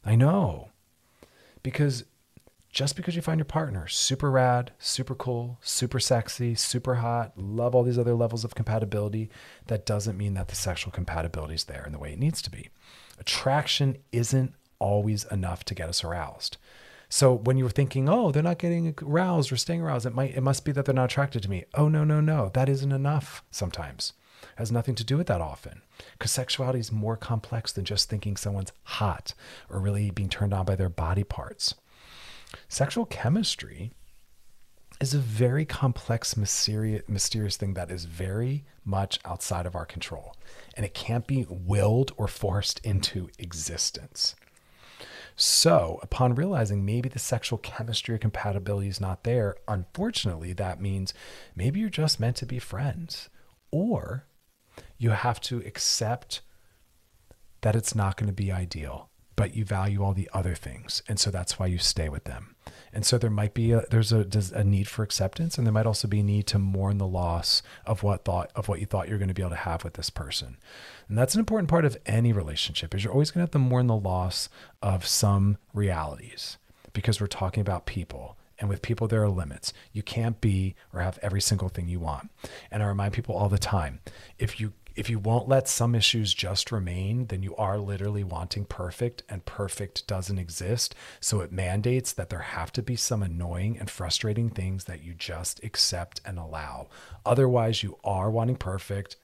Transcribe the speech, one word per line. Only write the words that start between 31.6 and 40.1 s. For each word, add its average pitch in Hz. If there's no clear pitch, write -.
Sexual 175
chemistry -
is 135
a 143
very 123
complex, -
mysterious, 107
mysterious 104
thing 98
that 87
is 85
very 101
much 98
outside 87
of 87
our 85
control, -